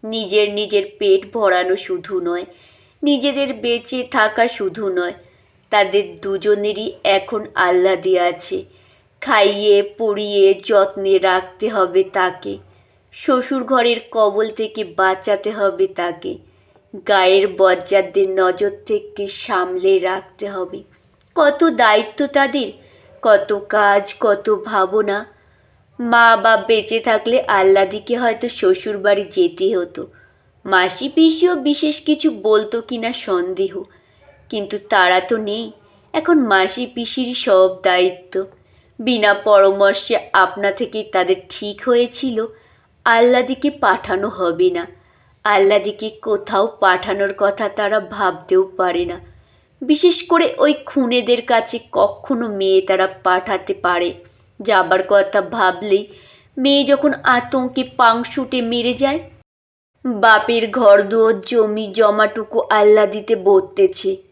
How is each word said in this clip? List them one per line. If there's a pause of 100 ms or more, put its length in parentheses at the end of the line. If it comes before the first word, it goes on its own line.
নিজের,
নিজের (160)
পেট
ভরানো
শুধু
নয়, (580)
নিজেদের
বেঁচে
থাকা
শুধু
নয়, (580)
তাদের
দুজনেরই (120)
এখন
আহ্লাদি
আছে। (560)
খাইয়ে
পরিয়ে (100)
যত্নে
রাখতে
হবে
তাকে, (540)
শ্বশুর
ঘরের (140)
কবল
থেকে
বাঁচাতে
হবে
তাকে, (680)
গায়ের (100)
বজ্জাতদের
নজর (160)
থেকে
সামলে
রাখতে
হবে। (520)
কত
দায়িত্ব
তাদের, (500)
কত
কাজ,
কত
ভাবনা। (600)
মা
বাপ
বেঁচে
থাকলে
আহ্লাদিকে
হয়তো
শ্বশুর
বাড়ি
যেতে
হতো। (580)
মাসি
পিসিও
বিশেষ
কিছু
বলতো
কিনা
সন্দেহ, (680)
কিন্তু
তারা
তো
নেই। (400)
এখন
মাসি
পিসির
সব
দায়িত্ব। (540)
বিনা
পরামর্শে (140)
আপনা
থেকেই
তাদের (120)
ঠিক
হয়েছিল (580)
আহ্লাদিকে
পাঠানো
হবে
না। (580)
আহ্লাদিকে
কোথাও
পাঠানোর
কথা
তারা
ভাবতেও
পারে
না। (640)
বিশেষ
করে
ওই
খুনেদের
কাছে (140)
কখনো
মেয়ে
তারা
পাঠাতে
পারে (460)
যাবার (100)
কথা
ভাবলেই (520)
মেয়ে
যখন (100)
আতঙ্কে (120)
পাংশুটে
মেরে
যায়। (840)
বাপের
ঘরদোর
জমি
জমাটুকু (100)
আল্লাদিতে
বর্তেছে। (160)